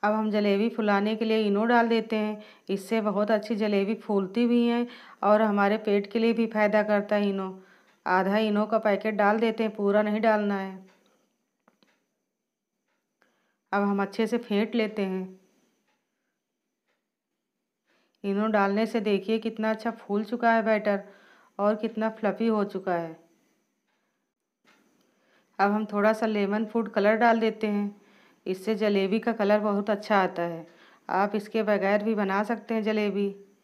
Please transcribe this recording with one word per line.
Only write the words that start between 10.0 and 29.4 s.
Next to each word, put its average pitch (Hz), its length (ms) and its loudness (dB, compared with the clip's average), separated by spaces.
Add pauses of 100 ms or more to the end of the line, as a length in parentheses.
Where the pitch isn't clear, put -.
नहीं 208 180 -2
डालना 208 380 2
है। 190 280 -10 (2750)
अब 202 100 0
हम 202 200 0
अच्छे 196 240 -2
से 226 120 -2
फेंट 220 360 -2
लेते 214 300 -2
हैं। 185 360 -6 (2750)
इनो 202 240 0
डालने 208 380 2
से 220 140 -2
देखिए, 208 400 0
कितना 220 300 -4
अच्छा 220 220 -4
फूल 214 320 -4
चुका 233 280 0
है 226 120 2
बैटर 208 400 0 (540)
और 208 180 2
कितना 220 360 -4
फ्लफी 220 360 -2
हो 214 180 2
चुका 190 280 -4
है। 165 220 -4 (2500)
अब 196 120 4
हम 214 160 0
थोड़ा 208 260 2
सा 220 160 -2
लेमन 208 380 0
फूड 220 260 -4
कलर 208 240 2
डाल 233 240 4
देते 220 280 -2
हैं, 208 260 -4 (520)
इससे 190 300 -4
जलेबी 202 420 2
का 233 140 -2
कलर 214 280 2